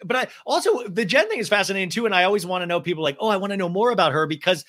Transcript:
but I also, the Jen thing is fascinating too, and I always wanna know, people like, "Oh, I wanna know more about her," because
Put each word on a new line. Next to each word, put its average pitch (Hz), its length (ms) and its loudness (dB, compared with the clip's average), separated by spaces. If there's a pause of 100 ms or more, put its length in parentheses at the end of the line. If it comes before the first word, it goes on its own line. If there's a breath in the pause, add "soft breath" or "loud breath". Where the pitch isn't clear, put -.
but 226 140 -4
I 247 100 -4 (200 loud breath)
also, 277 400 0
the 202 180 -2
Jen 277 240 2
thing 440 80 -4
is 208 100 -4
fascinating 196 440 0
too, 226 160 -2
and 202 80 2
I 180 80 6
always 190 240 2
wanna 180 180 -4
know, 175 160 -2
people 170 220 -4
like, 143 160 -2
"Oh, 220 80 0
I 208 100 2
wanna 202 200 -4
know 180 120 -2
more 214 220 2
about 180 200 4
her," 156 140 2
because 156 440 -2